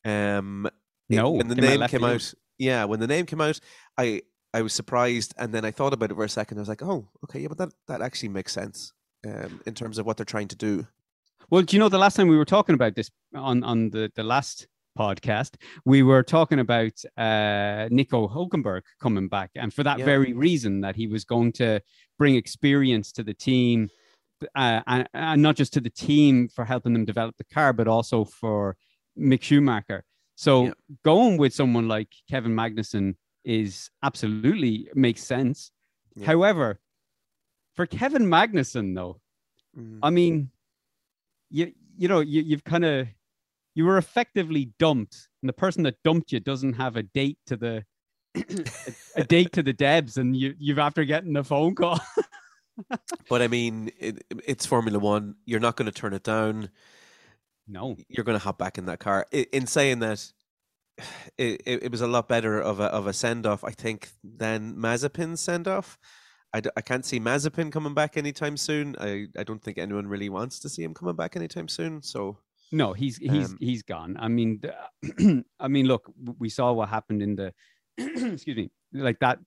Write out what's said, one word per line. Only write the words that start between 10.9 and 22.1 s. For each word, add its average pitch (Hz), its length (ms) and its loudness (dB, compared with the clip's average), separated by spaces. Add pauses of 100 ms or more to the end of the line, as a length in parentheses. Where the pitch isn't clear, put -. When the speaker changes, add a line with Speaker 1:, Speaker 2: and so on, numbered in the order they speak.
Speaker 2:
Well, 180 140 6
do 185 120 2
you 202 40 8
know 214 100 6
the 190 80 4
last 196 180 6
time 196 120 6
we 156 100 8
were 151 80 6
talking 190 300 4
about 120 200 2
this 107 140 -6 (260)
on, 131 280 0
on 113 260 0
the, 107 260 -4
the 113 80 -6
last 123 440 -2 (300)
podcast, 107 580 -2 (300)
we 135 180 8
were 131 180 8
talking 160 380 4
about, 117 340 2 (240)
uh, 107 720 0
Nico 123 380 2
Hülkenberg 120 560 -4 (180)
coming 101 260 0
back, 95 280 -4
and 110 180 -6
for - 100 -4
that 143 160 2
Speaker 1:
Yeah. 127 60 -6
Speaker 2:
very 139 280 4
reason 120 480 2
that 98 140 -4
he 113 120 -4
was 107 180 -6
going 117 280 2
to 110 280 2 (380)